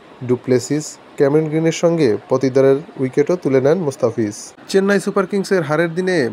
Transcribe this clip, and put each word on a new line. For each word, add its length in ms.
ডু 100
প্লেসিস, 640
ক্যামেরন 320
গ্রিনের 240
সঙ্গে 460
প্রতিদলের 460
উইকেটও 380
তুলে 260
নেন 160
মুস্তাফিজ। 760
চেন্নাই 320
সুপার 260
কিংসের 360
হারের 340
দিনে 380